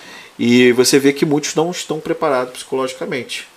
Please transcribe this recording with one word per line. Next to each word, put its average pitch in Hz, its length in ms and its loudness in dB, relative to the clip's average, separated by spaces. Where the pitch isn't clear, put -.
e 123 360 4
você 123 260 4
vê 139 140 2
que 156 120 0
muitos 147 300 -2
não 165 160 0
estão 156 280 -8
preparados 147 540 -4
psicologicamente - 1040 -8